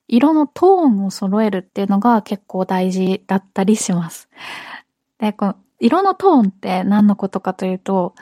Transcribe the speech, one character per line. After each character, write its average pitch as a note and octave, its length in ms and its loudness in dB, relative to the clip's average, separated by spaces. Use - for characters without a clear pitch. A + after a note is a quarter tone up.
色 C#4+ 260 2
の D4+ 120 2
ト - 200 0
ー F#4 220 4
ン G3 160 2
を F#3+ 60 -4
揃 G3+ 320 -2
え G#3+ 80 0
る G3 80 -4
っ F3+ 40 -6
て - 180 -10
い G3 40 -2
う G3 40 -2
の G3+ 100 2
が A3+ 240 2
結 - 240 -10
構 F#3 180 -6
大 F#3 280 -2
事 F#3 340 -2
だ F#3+ 100 0
っ F#3+ 160 -6
た G3 120 -2
り G#3 100 4
し G#3+ 180 -2
ま E3+ 160 -2
す。 - 200 -20
で、 G#3+ 140 -2
こ G#3 140 -4
の G3 100 -4
色 D#4 240 2
の F#4+ 100 2
ト F#4 140 0
ー C4+ 180 4
ン - 20 0
っ - 40 -4
て F#3 320 -6
何 G#3 240 4
の G3+ 80 2
こ G3 120 -6
と G3 120 -6
か F#3+ 140 -4
と - 120 -6
い F#3 80 -4
う F#3 60 -6
と、 F#3 420 -2